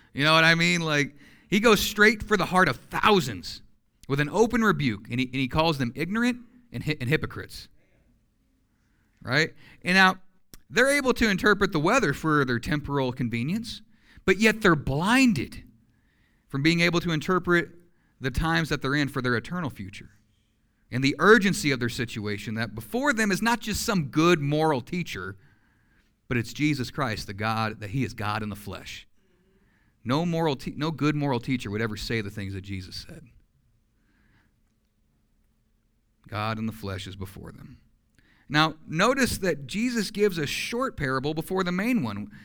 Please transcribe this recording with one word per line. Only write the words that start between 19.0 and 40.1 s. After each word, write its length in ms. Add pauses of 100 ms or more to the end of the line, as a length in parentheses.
for 140
their 140
eternal 340
future 400 (840)
and 120
the 160
urgency 500
of 80
their 100
situation, 680
that 180
before 380
them 180
is 100
not 200
just 220
some 240
good 340
moral 400
teacher, 560 (880)
but 100
it's 160
Jesus 380
Christ, 380
the 60
God, 440
that 120
he 120
is 100
God 300
in 60
the 80
flesh. 500 (960)
No 240
moral 300
te-, 200
no 140
good 240
moral 240
teacher 320
would 100
ever 160
say 260
the 80
things 240
that 80
Jesus 340
said. 260 (3000)
God 320
in 80
the 60
flesh 340
is 80
before 380
them. 240 (720)
Now, 260 (140)
notice 500
that 300
Jesus 420